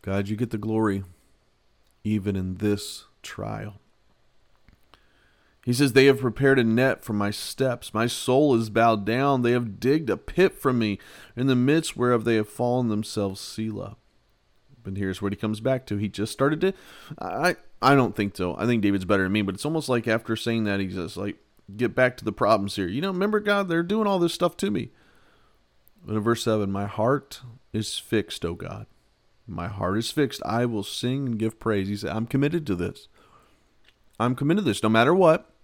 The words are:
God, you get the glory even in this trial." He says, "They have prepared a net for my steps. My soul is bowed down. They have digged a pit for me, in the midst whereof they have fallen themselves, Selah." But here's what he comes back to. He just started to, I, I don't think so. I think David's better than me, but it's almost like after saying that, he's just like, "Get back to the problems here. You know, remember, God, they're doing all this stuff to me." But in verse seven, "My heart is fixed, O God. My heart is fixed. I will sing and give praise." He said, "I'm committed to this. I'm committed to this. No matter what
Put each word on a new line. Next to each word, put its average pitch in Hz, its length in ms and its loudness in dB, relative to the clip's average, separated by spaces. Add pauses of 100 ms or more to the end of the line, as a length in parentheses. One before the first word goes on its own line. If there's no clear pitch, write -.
God, 98 260 -2
you 107 80 -4
get 113 140 -2
the 110 80 -6
glory 107 460 0 (960)
even 104 340 0
in 92 200 -4
this 101 480 -4 (180)
trial." 104 580 -10 (1800)
He 123 80 0
says, 127 220 2
"They 135 120 8
have 135 140 6
prepared 135 400 4
a 117 40 4
net 117 380 2
for 113 100 -6
my 101 200 0
steps. - 600 -6
My 113 140 0
soul 131 480 2
is 113 160 0
bowed 113 340 4
down. 127 380 2
They 120 80 4
have 120 300 -2
digged 139 300 0
a 92 60 0
pit - 440 0
for 135 120 2
me, 107 280 0 (340)
in 131 140 -2
the 131 80 4
midst 143 400 2
whereof 123 280 2
they 117 120 2
have 107 120 0
fallen 123 380 -2
themselves, 104 540 -4
Selah." 104 560 -10 (880)
But 95 120 -8
here's 95 240 -4
what 98 120 -2
he 98 40 -6
comes 107 220 -4
back 127 280 -2
to. 104 100 -4
He 101 120 -2
just 104 240 -6
started 147 280 0
to, 190 120 0 (460)
I, 123 380 -2 (260)
I 139 140 8
don't 113 180 4
think 101 220 -2
so. 90 200 -2
I 107 100 -2
think 120 140 2
David's 98 240 2
better 95 200 2
than 92 80 0
me, 107 100 2
but 98 140 -2
it's - 80 -12
almost 156 240 -2
like 120 180 0
after 113 300 0
saying 117 280 0
that, 101 140 0
he's 95 160 -4
just 87 220 -6
like, 98 260 -8 (340)
"Get 107 200 -2
back 127 220 2
to - 60 -18
the 107 80 -2
problems 101 440 2
here. 95 100 -2
You 104 140 -4
know, 190 100 -4
remember, 208 300 0
God, 202 260 0
they're 170 160 0
doing 208 240 0
all 196 140 2
this 170 120 2
stuff - 260 -2
to - 120 0
me." - 220 -4 (1120)
But 104 100 -8
in 107 60 0
verse 117 240 0
seven, 107 260 0
"My 98 160 -4
heart 117 540 -2 (320)
is - 260 -4
fixed, - 460 -4
O 85 100 -4
God. 90 320 -12 (640)
My 87 180 -8
heart 98 320 -2
is 117 140 -4
fixed. 143 320 -2
I 117 200 0
will 110 200 -4
sing 131 420 -4
and 117 140 -4
give 110 180 -2
praise." 101 300 -2
He 104 80 -4
said, 98 180 -6
"I'm 113 140 -4
committed 147 400 0
to 95 80 0
this. - 320 -6 (1120)
I'm 123 160 0
committed 175 280 0
to 131 60 2
this. - 140 -2
No 110 40 4
matter 117 240 6
what 180 400 4 (120)